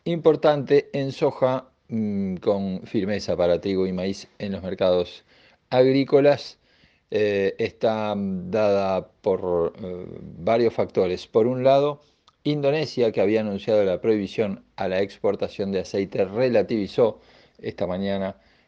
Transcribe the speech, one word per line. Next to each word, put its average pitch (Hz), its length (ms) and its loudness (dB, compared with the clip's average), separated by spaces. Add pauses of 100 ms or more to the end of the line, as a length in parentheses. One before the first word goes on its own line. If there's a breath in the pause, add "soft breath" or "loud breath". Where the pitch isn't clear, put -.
importante 147 920 2
en 135 180 -2
soja, 131 560 0 (200)
mm, 101 480 -4
con 98 500 -2
firmeza 98 500 -4
para 87 240 2
trigo 95 260 0
y 92 60 -4
maíz 95 340 -6 (120)
en 104 140 -6
los 90 100 -8
mercados 92 640 -2 (420 soft breath)
agrícolas. 135 880 2 (520 soft breath)
Eh, 101 480 0
está, 107 560 -2
mm, 95 360 -4
dada 98 560 2
por, 92 680 0 (100)
eh, 90 220 -10 (320)
varios 110 340 2
factores. 92 540 -2
Por 113 200 2
un 127 160 -2
lado, 139 380 2 (440 soft breath)
Indonesia, 143 680 0
que - 80 -2
había 107 220 4
anunciado 104 420 0
la 90 160 0
prohibición 107 640 -2 (120)
a 98 120 -4
la 92 140 0
exportación 98 720 -4
de 92 80 0
aceite, 101 440 -2
relativizó 107 960 0 (380 soft breath)
esta - 280 -6
mañana 95 520 -4 (300 soft breath)